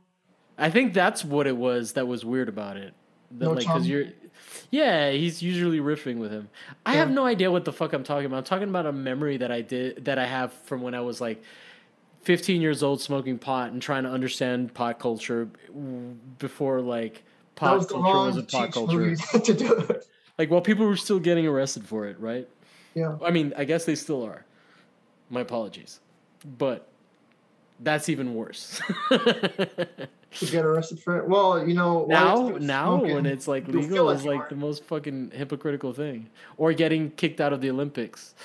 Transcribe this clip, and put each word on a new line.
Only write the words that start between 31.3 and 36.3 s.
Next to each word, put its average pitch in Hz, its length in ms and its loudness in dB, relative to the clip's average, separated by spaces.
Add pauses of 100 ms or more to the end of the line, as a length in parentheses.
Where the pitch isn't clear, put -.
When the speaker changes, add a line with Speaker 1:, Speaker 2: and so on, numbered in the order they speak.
Speaker 2:
you 170 60 2
know, 175 260 4
while 151 80 -2
Speaker 1:
Now, 170 420 6
Speaker 2:
you're 165 100 -4
Speaker 1:
now 143 380 2
Speaker 2:
smoking, 151 180 2
Speaker 1:
when 143 100 0
it's, 135 220 -2
like, 135 200 -2
Speaker 2:
you'll 135 140 2
feel 147 80 -2
Speaker 1:
legal 180 180 4
Speaker 2:
like 143 100 4
Speaker 1:
is, 139 80 -4
Speaker 2:
you 147 60 0
Speaker 1:
like, 139 100 0
Speaker 2:
are. - 80 -10
Speaker 1:
the 143 80 -8
most 147 260 -6
fucking 143 500 -6
hypocritical 143 600 -4
thing. 127 360 -8 (280)